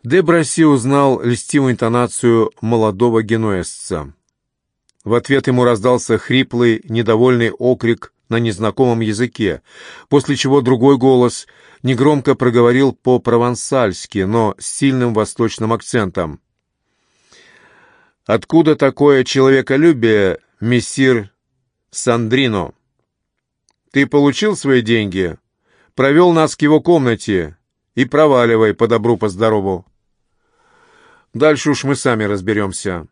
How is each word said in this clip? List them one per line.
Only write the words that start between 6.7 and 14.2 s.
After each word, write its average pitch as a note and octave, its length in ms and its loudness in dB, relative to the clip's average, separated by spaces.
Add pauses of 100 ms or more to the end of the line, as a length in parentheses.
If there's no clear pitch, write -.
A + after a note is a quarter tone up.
недовольный A#2 640 0
окрик A#2+ 640 -4 (160)
на A2+ 120 -2
незнакомом A2+ 600 -2
языке, G#2+ 640 -4 (480)
после C#3+ 260 2
чего C3+ 240 0
другой C3 380 2
голос B2 500 2 (340)
негромко C3+ 540 0
проговорил B2 560 2
по-провансальски, A#2+ 1300 -2
но G#2 380 -2